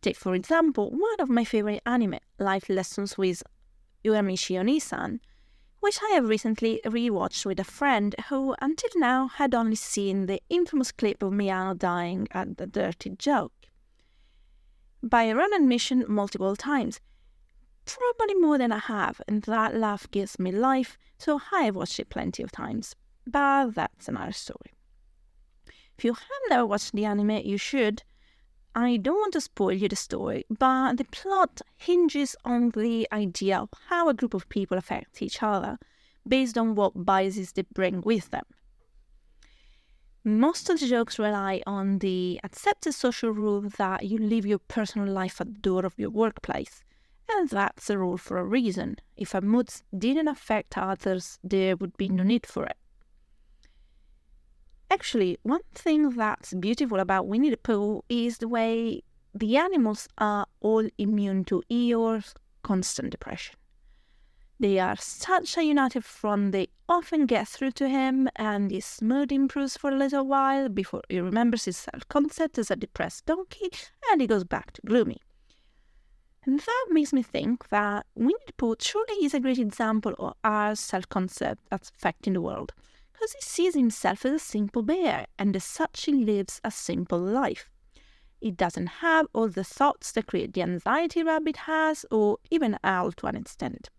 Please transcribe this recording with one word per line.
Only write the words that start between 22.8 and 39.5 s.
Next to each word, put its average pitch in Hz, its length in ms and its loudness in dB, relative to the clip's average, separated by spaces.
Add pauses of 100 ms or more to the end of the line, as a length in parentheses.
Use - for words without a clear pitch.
But 277 440 2
that's - 380 -6
another 139 240 -6
story. - 420 -14 (1200)
If - 80 -16
you 240 80 2
have 523 380 -6
never 247 160 4
watched 208 260 -4
the 208 140 0
anime, 208 380 0
you 196 120 -2
should. 220 460 0 (720)
I 240 240 2
don't 262 180 0
want 415 160 0
to 330 80 0
spoil - 320 0
you 190 160 0
the 196 80 -2
story, - 540 -6
but 262 480 2
the 269 60 -2
plot - 580 0 (140)
hinges 320 680 2
on 240 260 2
the 226 400 0
idea 196 480 0
of - 120 -6 (180)
how 339 200 4
a 269 60 4
group 233 200 -2
of 185 160 -4
people 190 260 -2
affect - 460 -6
each - 200 -6
other 208 360 -2 (500)
based 254 300 2
on 226 160 2
what 190 320 2
biases 190 460 2
they 190 100 -2 (100)
bring 185 300 0
with 214 280 0
them. - 140 -6 (1800)